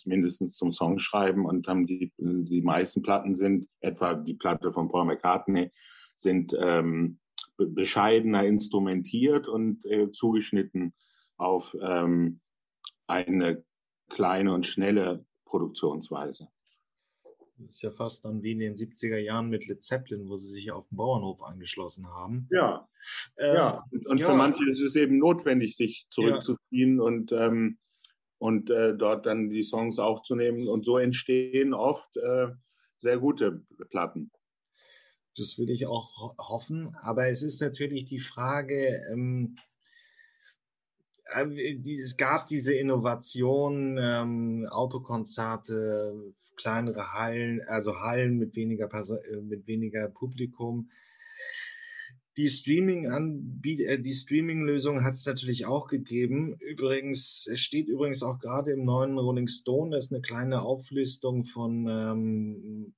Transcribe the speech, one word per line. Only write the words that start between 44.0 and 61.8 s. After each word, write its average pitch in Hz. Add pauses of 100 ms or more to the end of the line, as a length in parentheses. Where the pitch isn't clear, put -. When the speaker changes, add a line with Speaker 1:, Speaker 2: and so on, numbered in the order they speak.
Speaker 2:
Autokonzerte, 110 (240)
kleinere 113
Hallen, 117
also 107
Hallen 120
mit 113
weniger 113
Perso-, 107
äh, 104
mit 104
weniger 110
Publikum. 120 (1500)
Die 147
Streaming-Anbie-, 147
äh, 131
die 131
Streaming-Lösung 147
hat's 135
natürlich 127
auch 143
gegeben. 127
Übrigens, 135
es 127
steht 151
übrigens 135
auch 127
gerade 135
im 135
neuen 131
Rolling 123
Stone, 139
da 147
ist 131
eine 127
kleine 123
Auflistung 131
von, 117